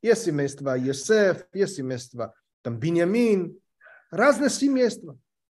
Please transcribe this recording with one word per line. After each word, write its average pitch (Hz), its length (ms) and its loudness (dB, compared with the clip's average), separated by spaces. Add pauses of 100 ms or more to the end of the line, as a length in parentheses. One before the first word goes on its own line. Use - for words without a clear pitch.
есть 226 220 2
семейство 139 540 -2
Йосеф, 170 760 0
есть 190 220 -2
семейство 123 580 -8 (300)
там, 117 160 -6
Биньямин. 175 800 0 (500)
Разные 254 400 2
семейства. 254 680 0 (340)